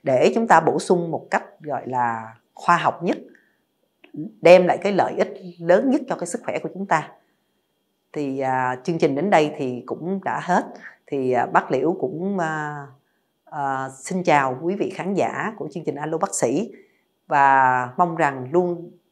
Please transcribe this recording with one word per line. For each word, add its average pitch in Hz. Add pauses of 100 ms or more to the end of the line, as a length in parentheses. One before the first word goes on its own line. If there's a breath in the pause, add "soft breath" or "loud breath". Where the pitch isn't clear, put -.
để 147
chúng 226
ta 165
bổ 147
sung 170
một 143
cách 208 (160)
gọi 143
là 117 (200)
khoa 175
học 160
nhất, 202 (1200 soft breath)
đem 175
lại 147
cái 202
lợi 165
ích 185 (260)
lớn 185
nhất -
cho 170
cái 175
sức 233
khỏe -
của -
chúng 190
ta. 160 (1040)
Thì, 139
à, 131
chương 165
trình 151
đến 175
đây 156
thì 127
cũng 185
đã 131
hết. 180 (400 loud breath)
Thì, 131
à, 120
bác -
Liễu 147
cũng, 170
à, 151 (580)
à, 135
xin 180
chào 139
quý 180
vị 208
khán 185
giả 143
của 151
chương 165
trình 143
Alo 151
Bác 190
Sĩ 143 (540 loud breath)
và 135
mong 170
rằng 135
luôn 175 (220)